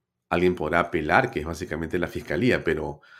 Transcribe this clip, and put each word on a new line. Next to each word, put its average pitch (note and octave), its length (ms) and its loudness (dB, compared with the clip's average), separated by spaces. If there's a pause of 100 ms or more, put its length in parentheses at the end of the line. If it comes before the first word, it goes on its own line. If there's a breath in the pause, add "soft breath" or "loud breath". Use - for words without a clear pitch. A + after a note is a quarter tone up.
(280)
Alguien F2+ 260 4
podrá D#2+ 260 0
apelar, F2 500 2
que D#2+ 100 -4
es D2+ 60 -6
básicamente D#2+ 520 -6
la E2+ 100 0
fiscalía, F2 540 0
pero D2+ 380 -2 (180 loud breath)